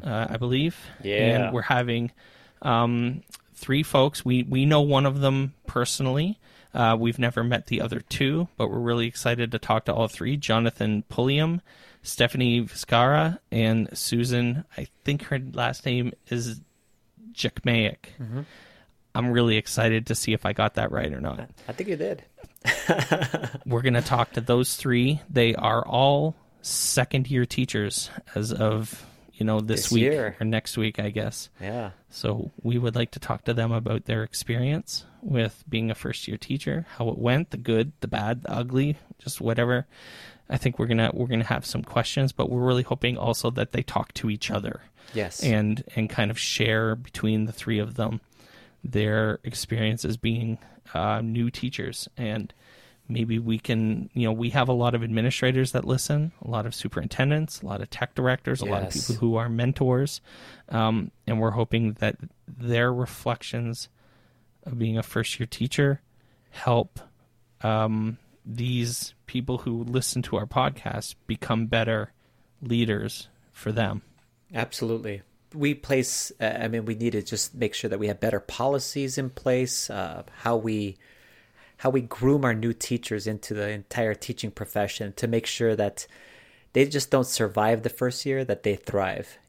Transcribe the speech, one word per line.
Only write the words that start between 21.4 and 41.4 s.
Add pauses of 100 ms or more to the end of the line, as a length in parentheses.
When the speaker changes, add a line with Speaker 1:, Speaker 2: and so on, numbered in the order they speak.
Speaker 2:
I
think
you
did. (400)
<laughs>
Speaker 1:
We're
gonna
talk
to
those
three. (100)
They
are
all (280)
second-year
teachers (240)
as
of, (300)
you
know,
this
Speaker 2:
This
Speaker 1:
week
Speaker 2:
year.
Speaker 1:
or
next
week,
I
guess. (120)
Speaker 2:
Yeah. (200)
Speaker 1:
So (120)
we
would
like
to
talk
to
them
about
their
experience (180)
with
being
a
first-year
teacher, (100)
how
it
went,
the
good,
the
bad,
the
ugly, (220)
just
whatever. (640)
I
think
we're
gonna,
we're
gonna